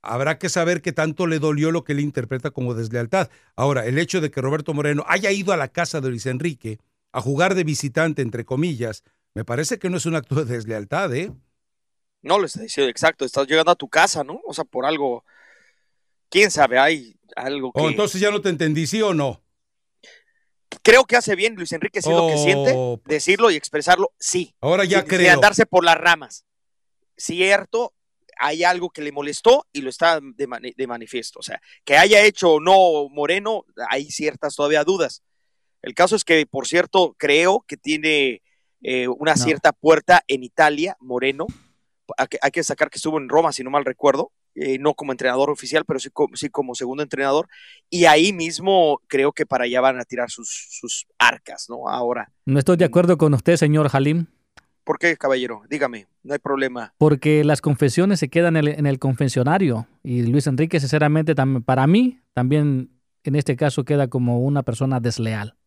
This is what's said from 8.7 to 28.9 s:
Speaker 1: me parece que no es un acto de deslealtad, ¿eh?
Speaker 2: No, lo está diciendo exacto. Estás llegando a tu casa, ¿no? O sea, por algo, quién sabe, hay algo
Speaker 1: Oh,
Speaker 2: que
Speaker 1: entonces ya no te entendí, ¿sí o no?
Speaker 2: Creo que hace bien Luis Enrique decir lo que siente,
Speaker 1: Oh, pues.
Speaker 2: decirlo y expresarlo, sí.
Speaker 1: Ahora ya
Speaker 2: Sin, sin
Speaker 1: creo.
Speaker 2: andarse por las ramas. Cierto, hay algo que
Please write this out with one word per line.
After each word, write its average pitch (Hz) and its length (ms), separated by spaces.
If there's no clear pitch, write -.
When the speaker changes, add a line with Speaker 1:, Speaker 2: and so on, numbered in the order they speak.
Speaker 1:
me 110 100
parece 151 320
que 185 140
no 180 60
es 160 100
un 165 80
acto 139 180
de 147 120
deslealtad, 113 600
¿eh? 180 160
Speaker 2:
No, 185 160
lo 180 80
está - 160
diciendo 143 260
exacto. 156 360
Estás 139 220
llegando 160 240
a 175 40
tu 139 140
casa, 165 340
¿no? 170 200
O 440 120
sea, 156 80
por 131 240
algo, 139 360
quién 196 200
sabe, 131 300
hay 139 360
algo 131 400
Speaker 1:
Oh, 147 80
Speaker 2:
que 156 60
Speaker 1:
entonces 185 300
ya 208 120
no 208 100
te 196 80
entendí, 156 380
¿sí 220 160
o 202 100
no? 139 300
Speaker 2:
Creo 247 220
que 240 100
hace 220 200
bien 214 200
Luis 175 180
Enrique 165 260
decir 160 140
lo 170 140
que 156 100
siente, 139 380
Speaker 1:
Oh, 123 280
pues. - 100
Speaker 2:
decirlo 196 380
y 165 40
expresarlo, 175 640
sí. - 440
Speaker 1:
Ahora 175 240
ya 190 160
Speaker 2:
Sin, 190 80
sin 185 100
Speaker 1:
creo. 180 140
Speaker 2:
andarse 196 320
por 180 200
las 165 120
ramas. 160 480
Cierto, 196 760
hay 151 240
algo 175 260
que - 120